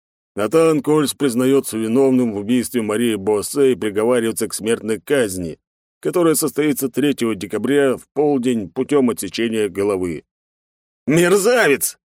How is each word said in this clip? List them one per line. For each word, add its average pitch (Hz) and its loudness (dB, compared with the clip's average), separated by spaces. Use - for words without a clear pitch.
«Натан 156 2
Кольц 151 0
признаётся 127 0
виновным 123 2
в 101 -8
убийстве 117 -2
Марии 110 0
Боссе 104 0
и - 0
приговаривается 110 0
к 92 -12
смертной 107 -4
казни, 92 -2
которая 170 2
состоится 143 -2
третьего 127 -2
декабря 110 0
в - -20
полдень 127 0
путём 131 0
отсечения 110 -4
головы». 90 -2
«Мерзавец!» — 175 2